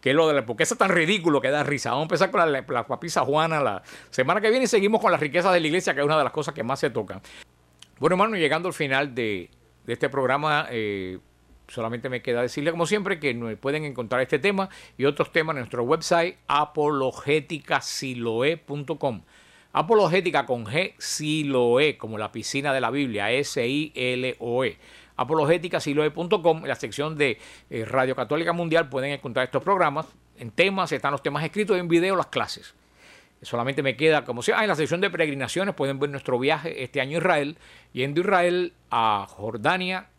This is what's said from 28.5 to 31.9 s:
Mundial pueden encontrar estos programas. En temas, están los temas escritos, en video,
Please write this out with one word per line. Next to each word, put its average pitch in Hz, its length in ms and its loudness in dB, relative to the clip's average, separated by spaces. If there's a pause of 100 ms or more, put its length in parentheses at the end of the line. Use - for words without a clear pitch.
Mundial 165 360 0
pueden 135 240 -4
encontrar 127 320 -2
estos 127 180 -2
programas. 160 420 2 (320)
En 120 140 -12
temas, 185 400 2
están 143 200 0
los 139 120 -4
temas 147 200 -2
escritos, 196 360 0
en 175 80 -4
video, 170 280 4